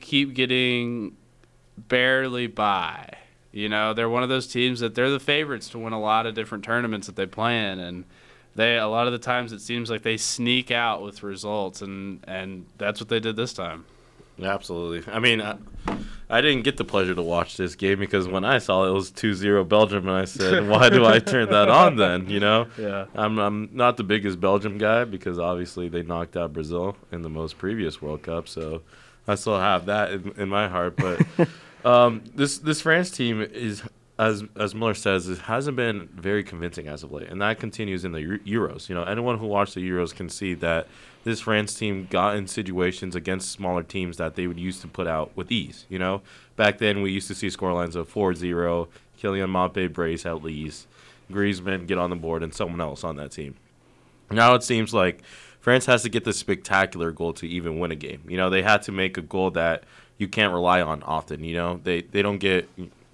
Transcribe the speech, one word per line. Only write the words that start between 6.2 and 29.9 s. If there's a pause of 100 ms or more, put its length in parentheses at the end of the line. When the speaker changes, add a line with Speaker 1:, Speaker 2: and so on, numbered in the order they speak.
Speaker 1:
of
different
tournaments
that
they
play
in,
and (500)
they,
a
lot
of
the
times
it
seems
like
they
sneak
out
with
results,
and,
and (100)
that's
what
they
did
this
time. (580)
Speaker 2:
Absolutely.
I
mean,
I, (760)
I
didn't
get
the
pleasure
to
watch
this
game
because
when
I
saw
it,
it
was
two
zero
Belgium,
and
I
said,
"Why
do
I
turn
that
on
then?"
You
know?
Speaker 1:
<laughs>
Yeah.
Speaker 2:
I'm,
I'm
not
the
biggest
Belgium
guy
because
obviously
they
knocked
out
Brazil (140)
in
the
most
previous
World
Cup,
so (440)
I
still
have
that